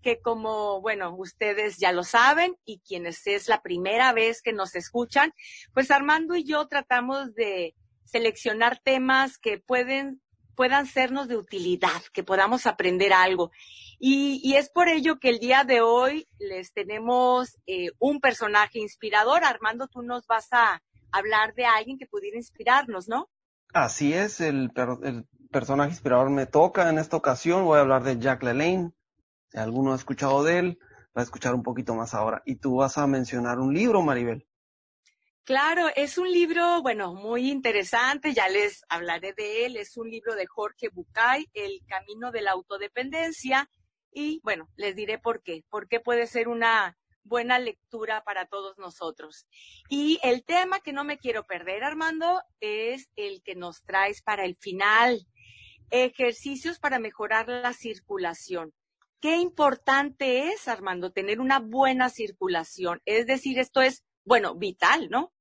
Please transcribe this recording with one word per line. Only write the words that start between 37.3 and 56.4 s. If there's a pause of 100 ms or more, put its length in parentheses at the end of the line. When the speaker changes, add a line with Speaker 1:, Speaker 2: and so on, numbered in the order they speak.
Speaker 1:
interesante,
ya
les
hablaré
de
él.
Es
un
libro
de
Jorge
Bucay,
El
camino
de
la
autodependencia. (440)
Y,
bueno,
les
diré
por
qué,
por
qué
puede
ser
una (280)
buena
lectura
para
todos
nosotros. (420)
Y
el
tema
que
no
me
quiero
perder,
Armando, (200)
es
el
que
nos
traes
para
el
final. (640)
Ejercicios